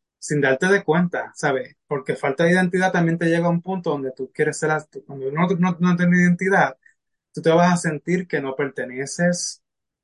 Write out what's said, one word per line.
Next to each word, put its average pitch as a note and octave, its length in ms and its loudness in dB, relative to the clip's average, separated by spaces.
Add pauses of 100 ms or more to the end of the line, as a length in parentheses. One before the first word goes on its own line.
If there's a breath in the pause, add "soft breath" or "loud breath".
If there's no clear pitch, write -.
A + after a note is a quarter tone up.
(180)
sin D3 240 -4
darte C#3 240 2
de G3 180 2
cuenta, F3 500 0
¿sabes? C3+ 400 -4 (120)
Porque C#3+ 300 -6
falta C#3+ 280 -2
de E3+ 80 4
identidad F#3 400 2
también E3 240 2
te E3+ 140 0
llega E3+ 160 2
a E3+ 40 2
un E3+ 120 0
punto F3+ 280 -6
donde C3+ 220 -4
tú C3 220 -10
quieres D3+ 240 -2
ser D#3 140 0
as-, D3+ 180 -6 (160)
cuando C3+ 260 -8
no, F3 160 0 (100)
no, F3+ 220 2
no F3+ 160 2
tienes F3 240 4
identidad, F3+ 560 2 (560 soft breath)
tú - 100 -10
te E3 80 2
vas F3 220 4
a F3 60 2
sentir E3+ 500 -4
que D3 140 -2
no C3+ 120 -6
perteneces, C#3 1080 -4 (420)